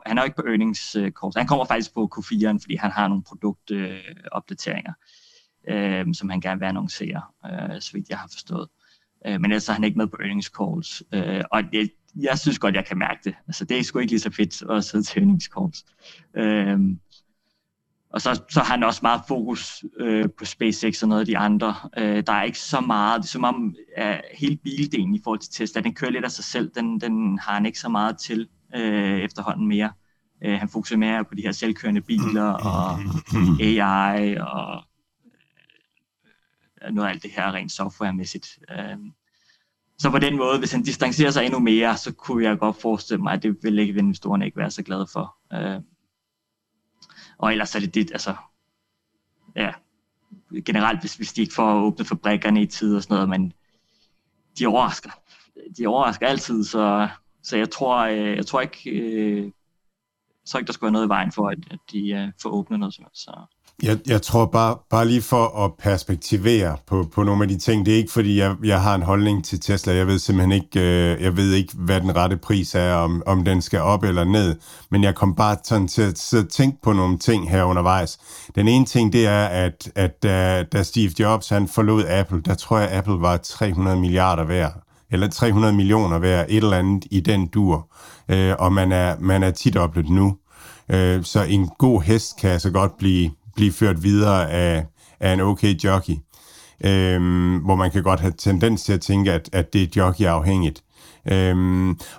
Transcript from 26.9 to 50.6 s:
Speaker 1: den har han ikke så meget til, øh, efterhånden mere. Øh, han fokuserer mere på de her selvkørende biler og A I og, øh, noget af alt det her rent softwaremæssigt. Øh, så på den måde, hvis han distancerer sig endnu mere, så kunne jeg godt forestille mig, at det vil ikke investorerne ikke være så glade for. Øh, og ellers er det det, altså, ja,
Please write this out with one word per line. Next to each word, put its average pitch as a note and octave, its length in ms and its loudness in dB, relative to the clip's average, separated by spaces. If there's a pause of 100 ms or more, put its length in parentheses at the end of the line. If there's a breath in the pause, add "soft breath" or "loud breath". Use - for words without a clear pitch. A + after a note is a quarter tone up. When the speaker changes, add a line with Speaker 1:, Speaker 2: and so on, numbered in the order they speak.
Speaker 1:
den A2 380 -2
har G#2 140 -6
han G#2 120 -2
ikke A2+ 140 -6
så A#2+ 100 -10
meget G#2+ 280 -2
til, A2+ 300 -8 (280)
øh, G#2 440 -2
efterhånden G#2 480 -6
mere. G#2 240 -2 (520)
Øh, G2+ 160 -2
han G#2 100 -6
fokuserer A2 300 -4
mere A2 260 -2
på G2+ 100 -18
de G2+ 60 -10
her G#2 100 -6
selvkørende G#2+ 500 -4
biler G#2+ 500 -2
og F#2 480 -4 (600)
A G2+ 600 2
I G2+ 140 -2
og, - 480 -10 (2000)
øh, - 100 -10
noget G#2 140 -2
af F#2+ 40 -4
alt F2+ 120 -12
det G2+ 80 -16
her F#2+ 220 -4
rent F#2+ 180 -8
softwaremæssigt. F#2+ 880 -8 (120)
Øh, G2+ 260 -12 (1000)
så C#3+ 140 0
på C3+ 80 2
den C#3+ 180 0
måde, C3 220 0
hvis B2+ 120 -4
han B2 120 -4
distancerer C#3 480 0
sig C3+ 140 0
endnu B2+ 140 -2
mere, A2+ 380 2
så - 160 -10
kunne A#2+ 300 -4
jeg G#2+ 160 0
godt G#2+ 220 -2
forestille G#2+ 420 -4
mig, G2+ 100 -2
at G2 100 -4
det G#2 200 -2
vil G#2+ 160 0
ikke G2+ 200 -2
investorerne G2 460 -2
ikke - 120 -12
være G#2+ 140 -6
så - 120 -12
glade G2 300 -8
for. G2+ 220 -10 (180)
Øh, G2 280 -8 (1600 loud breath)
og A2 140 0
ellers G#2+ 240 -4
er G#2+ 40 -2
det G2+ 160 -6
det, G#2+ 160 0
altså, - 240 -8 (1200)
ja, G#2+ 160 -4 (920)